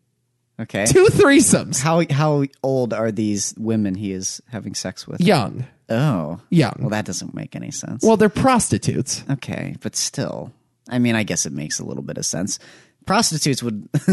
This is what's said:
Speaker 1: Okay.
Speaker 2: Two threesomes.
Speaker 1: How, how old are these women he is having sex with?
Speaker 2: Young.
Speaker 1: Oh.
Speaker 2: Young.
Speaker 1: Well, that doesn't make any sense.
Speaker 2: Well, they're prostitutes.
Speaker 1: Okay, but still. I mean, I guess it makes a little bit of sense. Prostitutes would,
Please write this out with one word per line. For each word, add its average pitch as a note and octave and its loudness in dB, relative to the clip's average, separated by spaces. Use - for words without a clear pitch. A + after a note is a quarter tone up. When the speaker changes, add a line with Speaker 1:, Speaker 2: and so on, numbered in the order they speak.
Speaker 1:
Okay. D3+ -2
Speaker 2:
Two F#4 8
threesomes. C#4 4
Speaker 1:
How, E3 2
how D3 2
old C3 0
are A2 -2
these G#2 -2
women G#2+ 0
he G2+ -6
is F#2 -8
having G#2 -10
sex - -10
with? - -4
Speaker 2:
Young. C3 2
Speaker 1:
Oh. G#2+ 0
Speaker 2:
Young. D3+ 2
Speaker 1:
Well, B2 -2
that G#2+ -2
doesn't F2+ -10
make - -12
any - -12
sense. - -10
Speaker 2:
Well, A3 6
they're G#3 6
prostitutes. - 0
Speaker 1:
Okay, - -4
but - -8
still. F2+ -6
I B2 -2
mean, A#2+ 4
I A2 2
guess F2 -2
it D2+ -8
makes C#2+ -6
a - -10
little C2+ -8
bit - -10
of - -6
sense. - -4
Prostitutes D#3+ 0
would, A2 -6